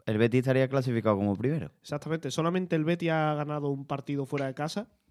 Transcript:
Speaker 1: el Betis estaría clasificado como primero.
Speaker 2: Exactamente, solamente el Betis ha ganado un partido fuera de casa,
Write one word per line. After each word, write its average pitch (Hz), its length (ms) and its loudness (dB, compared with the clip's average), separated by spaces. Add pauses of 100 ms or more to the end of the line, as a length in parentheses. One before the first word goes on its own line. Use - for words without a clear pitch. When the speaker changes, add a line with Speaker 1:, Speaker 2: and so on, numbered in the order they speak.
Speaker 1:
el 110 120 0
Betis 117 220 6
estaría 131 280 4
clasificado 120 500 2
como 101 180 2
primero. 120 360 -2 (100)
Speaker 2:
Exactamente, 147 500 -6
solamente 170 440 0
el 160 100 2
Betis 170 260 0
ha 156 240 2
ganado 147 340 -4
un 139 160 -4
partido 139 400 -4
fuera 139 220 -4
de 135 60 -6
casa, 156 340 -6 (240)